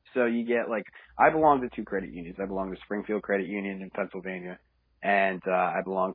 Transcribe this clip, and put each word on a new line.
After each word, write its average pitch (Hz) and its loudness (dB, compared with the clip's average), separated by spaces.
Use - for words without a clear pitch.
So 123 4
you 117 2
get, 120 0
like, 107 -2
I 151 8
belong 156 6
to 123 -4
two 110 -6
credit 95 -4
unions. 87 -12
I 98 -2
belong 95 -4
to 90 -12
Springfield 104 -4
Credit 98 0
Union 98 -6
in 92 -12
Pennsylvania, 92 -8
and, 95 2
uh, 95 2
I 90 2
belong 95 -2